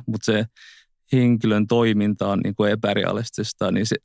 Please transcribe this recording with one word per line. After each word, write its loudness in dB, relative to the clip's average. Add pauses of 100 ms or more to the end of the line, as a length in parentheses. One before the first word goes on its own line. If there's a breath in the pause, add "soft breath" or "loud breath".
mut -6
se 0 (680 loud breath)
henkilön 2
toiminta 2
on 0
niinku -2
epärealistista, -2
niin 0
se, -4